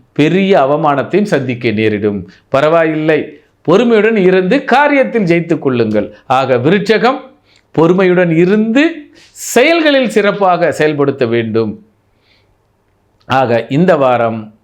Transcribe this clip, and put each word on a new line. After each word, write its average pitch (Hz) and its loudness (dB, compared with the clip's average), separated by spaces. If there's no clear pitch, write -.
பெரிய 180 2
அவமானத்தையும் 143 0
சந்திக்க 123 -4
நேரிடும். 104 -2
பரவாயில்லை, 156 0
பொறுமையுடன் 220 2
இருந்து 190 2
காரியத்தில் 262 0
ஜெயித்துக் 170 -2
கொள்ளுங்கள். 110 -2
ஆக 131 0
விருச்சகம் 208 0
பொறுமையுடன் 180 2
இருந்து 220 0
செயல்களில் 285 0
சிறப்பாக 190 0
செயல்படுத்த 143 -2
வேண்டும். 113 -4
ஆக 117 0
இந்த 165 2
வாரம் 117 -2